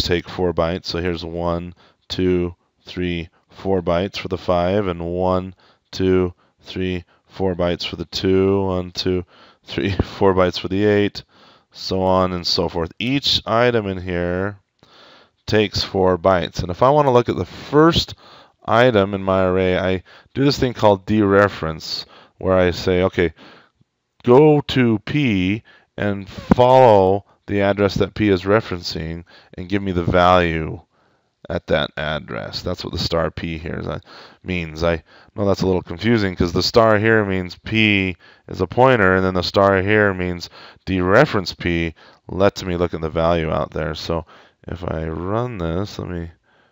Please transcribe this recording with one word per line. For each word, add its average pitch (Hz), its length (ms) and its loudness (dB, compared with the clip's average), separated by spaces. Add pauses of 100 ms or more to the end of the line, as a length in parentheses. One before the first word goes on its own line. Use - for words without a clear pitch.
take 85 260 -2
four 90 240 -4
bytes, 85 320 -4
so - 140 -8
here's 85 260 -6
one, 85 500 -6 (340)
two, 90 460 -2 (320)
three, 87 440 -6 (180)
four 95 320 -4
bytes 87 380 -2
for - 100 -10
the 92 80 -6
five, 92 520 -2
and 85 140 -6
one, 92 520 -2 (360)
two, 92 440 0 (260)
three, 92 420 -6 (240)
four 95 280 -4
bytes 87 320 -2
for 90 100 -10
the 85 80 -8
two, 95 580 0
one, 90 280 -4
two, 92 340 -4 (400)
three, - 260 -4
<laughs> 92 120 -2
four 95 320 0
bytes 90 260 2
for 90 80 -8
the 98 160 -2
eight, 104 400 0 (480)
so 95 300 -4
on 92 320 2
and 87 120 -6
so 85 220 -2
forth. 82 300 -6
Each 127 480 -2
item 117 400 2
in 92 160 -6
here 90 560 -4 (880)
takes 107 360 0
four 92 360 0
bytes. 92 420 0
And 87 100 -6
if 87 120 -4
I 131 80 6
wanna 143 200 2
look 120 200 2
at 87 80 -4
the 92 80 -4
first - 680 0 (520)
item 107 480 4
in 95 80 -4
my 95 220 2
array, 92 340 2
I 92 240 -2 (320)
do 135 100 0
this 143 140 0
thing 127 160 0
called 101 320 2
dereference, 98 960 0 (320)
where 92 220 0
I 90 120 4
say, 90 340 0
"Okay, 87 280 0 (920)
go 147 360 6
to 117 460 2
P 107 560 0 (340)
and 98 320 -4
follow 113 960 6 (220)
the 101 160 0
address 98 320 2
that 92 180 0
P 107 160 0
is 95 140 2
referencing 87 800 -4 (300)
and 92 160 -12
give 101 120 -2
me 95 100 -4
the 87 120 -2
value 87 800 2 (680)
at 87 160 -6
that 76 320 -2
address." 69 640 -8
That's 90 200 -8
what - 120 -10
the 87 40 -6
star 82 320 -2
P 82 280 -8
here 82 220 -10
is, 90 60 -10
uh, - 120 -6 (440)
means. 82 400 -6
I 85 200 0 (340)
know 104 80 -4
that's 98 160 0
a 92 60 0
little 90 160 0
confusing 98 520 0
'cause 87 200 -2
the 90 80 0
star 110 360 4
here 110 280 2
means 95 400 -6
P 104 500 0 (320)
is 92 140 -6
a 90 40 -2
pointer, 113 500 4
and 92 100 2
then 92 80 0
the 90 80 0
star 98 400 4
here 101 320 2
means 90 340 -6 (380)
dereference 95 640 2
P 85 400 -2 (360)
lets 95 360 0
me 87 140 -4
look 87 160 -2
at 82 80 -8
the 80 80 -6
value 82 400 0
out 78 220 -6
there. 78 220 -6
So 82 300 -6 (420)
if 85 160 -12
I 82 240 -6
run 101 520 -6
this, 87 400 -6
let 101 100 -10
me 85 220 -10 (420)